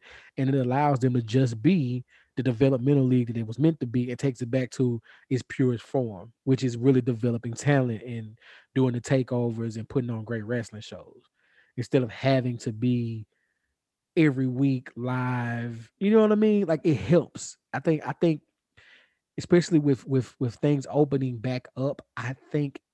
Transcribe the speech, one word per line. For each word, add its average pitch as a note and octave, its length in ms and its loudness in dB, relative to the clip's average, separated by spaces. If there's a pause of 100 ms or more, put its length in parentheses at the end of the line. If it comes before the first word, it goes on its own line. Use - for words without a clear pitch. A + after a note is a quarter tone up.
(360)
and C3 120 0
it C3+ 60 2
allows C3+ 440 2
them B2+ 160 2
to A#2+ 80 0
just A2+ 400 0
be B2+ 420 2 (320)
the B2+ 60 -2
developmental C3 600 2
league B2 240 2
that A2+ 100 -6
it A2+ 80 -4
was A2+ 120 -8
meant D#3 220 2
to B2+ 60 -4
be. B2 240 -2
It B2 80 -8
takes C3+ 240 -4
it A#2 80 -4
back B2+ 220 -2
to A#2+ 280 0 (300)
its B2+ 180 -2
purest B2 360 0
form, A2+ 480 -6 (120)
which C3 180 2
is A#2+ 140 -2
really B2+ 240 4
developing A#2 540 -2
talent B2+ 480 0
and A2+ 360 -12 (360)
doing C3 180 2
the A#2+ 80 -4
takeovers A#2 760 -2
and A2 120 -10
putting B2 220 -2
on A2 140 -8
great A2+ 200 -8
wrestling A2 380 -8
shows - 400 -20 (540)
instead B2+ 260 2
of A2 80 -4
having B2+ 480 0
to A#2+ 140 -6
be A2+ 540 -2 (880)
every C3 300 4
week B2+ 500 0
live. A#2+ 1000 -4
You G3 140 0
know A3 80 8
what G#3+ 120 6
I G#3+ 40 4
mean? G#3 300 2
Like, D#3 180 0
it D#3 100 4
helps. B2 640 0 (160)
I - 80 -4
think, D#3+ 260 0
I C3+ 60 -4
think D#3+ 300 0 (960)
especially F3 440 4
with, C#3+ 260 0
with, C3+ 340 -2
with B2 160 -2
things D3 340 0
opening C3+ 480 0
back B2+ 280 -6 (100)
up, C3+ 260 -4 (140)
I B2+ 180 -6 (180)
think D3 260 -2 (160)